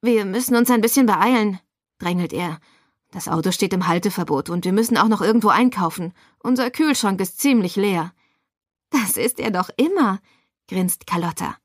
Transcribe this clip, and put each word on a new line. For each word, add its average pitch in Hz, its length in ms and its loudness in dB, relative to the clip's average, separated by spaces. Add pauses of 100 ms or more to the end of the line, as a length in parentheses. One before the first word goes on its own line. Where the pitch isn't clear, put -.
„Wir 220 240 2
müssen 233 300 -2
uns 240 140 4
ein 240 120 4
bisschen 240 260 4
beeilen“, 208 520 2 (420)
drängelt 175 300 -2
er. 160 300 -8 (500)
„Das - 160 -12
Auto 165 240 -2
steht 190 220 -2
im 185 140 -2
Halteverbot 175 640 -2
und 175 140 -4
wir 180 80 -2
müssen 226 260 2
auch 202 120 4
noch 214 100 2
irgendwo 214 300 2
einkaufen. 185 640 0 (280)
Unser 247 300 0
Kühlschrank 233 480 0
ist - 220 -6
ziemlich 226 340 2
leer.“ 185 380 -2 (760)
„Das 220 260 0
ist - 240 -2
er 220 100 -4
doch 180 240 -4
immer“, 277 460 0 (480)
grinst 185 360 -4
Carlotta. - 600 -6